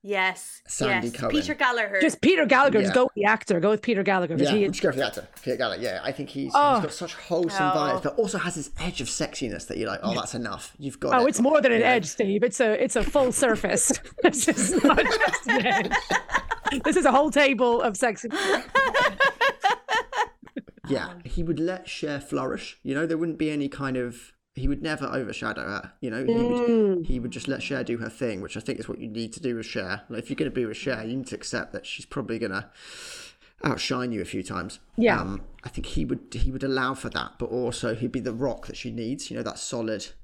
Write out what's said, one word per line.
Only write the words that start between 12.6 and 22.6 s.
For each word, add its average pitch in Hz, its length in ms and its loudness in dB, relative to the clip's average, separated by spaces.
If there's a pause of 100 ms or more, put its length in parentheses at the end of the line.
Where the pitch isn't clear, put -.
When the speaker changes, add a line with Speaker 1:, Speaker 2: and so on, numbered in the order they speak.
Speaker 3:
a, 220 120 6 (120)
it's 262 120 0
a 220 60 2
full 262 300 4
surface. - 680 2 (120)
<laughs> - 120 -8
This - 240 4
is - 380 2
not - 220 6
just 480 420 0
an 226 180 2
edge. - 260 2 (920)
This 302 120 4
is 311 100 4
a 269 40 8
whole 277 200 6
table 254 500 4
of 214 160 0
sex. 233 300 0 (2500)
Speaker 2:
Yeah, 135 280 -2 (100)
he 170 180 -2
would 160 160 0
let 180 300 -4
Cher 147 320 -6
flourish. - 640 -6